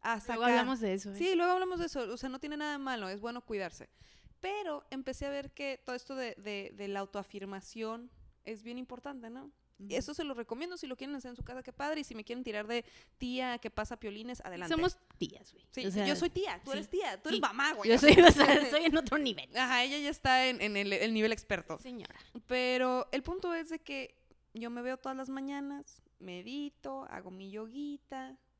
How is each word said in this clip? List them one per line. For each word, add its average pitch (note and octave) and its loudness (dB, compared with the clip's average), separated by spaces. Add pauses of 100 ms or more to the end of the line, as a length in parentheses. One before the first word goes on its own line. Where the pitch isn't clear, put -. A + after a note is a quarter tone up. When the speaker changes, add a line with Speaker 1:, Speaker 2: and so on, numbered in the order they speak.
Speaker 1:
a A3+ 0
Speaker 2:
Luego G3+ -6
Speaker 1:
sacar. A#3 -2
Speaker 2:
hablamos B3 4
de G3+ 0
eso, G3 -4
¿eh? G3 -10
Speaker 1:
Sí, F4 2
luego F4 4
hablamos F#4 0
de E4+ -2
eso, B3 -6
o A#3+ -8
sea, C4 -6
no C4 -8
tiene D4 -8
nada D4+ -4
de C#4+ -6
malo, A#3+ -4
es G3+ -8
bueno A#3+ -8
cuidarse. G3 -6 (500)
Pero F#4 -6
empecé C4+ -8
a - -4
ver C#4 -8
que C#4 -8
todo B3+ -6
esto C4 -10
de, B3 -6
de, G3+ -8
de G3+ -8
la G3 -4
autoafirmación G3+ -10 (340)
es G#3+ -10
bien A#3+ -10
importante, B3 -12
¿no? C4+ -14 (260)
Speaker 2:
Ujú. G3 -16
Speaker 1:
Eso D4 -2
se E4 -6
lo C#4 -4
recomiendo C#4+ -6
si E4 -10
lo B3+ -8
quieren C#4+ -8
hacer B3+ -10
en B3 -14
su - -10
casa, B3 -10
qué B3 -14
padre. D4+ -2
Y - -6
si B3 -10
me A3 -10
quieren B3 -8
tirar G#3 -4
de A#3 -2 (320)
tía B3 -4
que - -8
pasa G#3+ -6
piolines, A3 -10
adelante. F3+ -4
Speaker 2:
Somos F4 2 (200)
tías, - -6
güey. - -20
Speaker 1:
Sí, - -6
Speaker 2:
O G3 0
sea, G3+ 2
Speaker 1:
yo D4 4
soy E4+ 0
tía, F#4 -4
tú C#4 -12
Speaker 2:
sí. C#4 -2
Speaker 1:
eres D4+ -8
tía, F4+ -2
tú D#4 -6
Speaker 2:
Sí. A#3+ 2
Speaker 1:
eres G#3+ 0
mamá, C4+ 2
güey. D4+ 0
Speaker 2:
Yo A#3 12
Speaker 1:
O - 8
sea, D4+ 12
Speaker 2:
soy, F4 12
<laughs> - -
o E4+ 12
sea, C#4+ 6
soy D#4 2
en D#4 4
otro C#4+ 2
nivel. G3+ -2
Speaker 1:
Ajá, B3 2
ella C#4 -2
ya C#4+ -2
está C4 4
en, B3 -2
en G#3 0
el, G3+ 0
el A3 2
nivel A3 4
experto. F3+ -4
Speaker 2:
Señora. B3 -14 (320)
Speaker 1:
Pero B3+ 2
el C4 0
punto F4 -4
es E4 -6
de D#4+ -6
que C#4 -10 (380)
yo A#3 -8
me A#3+ -8
veo C4 -4
todas C4 -6
las C4 -8
mañanas, C#4 -8 (160)
medito, C4+ -10
hago F#3+ -12
mi F#3+ -14
yoguita C4 -10 (220)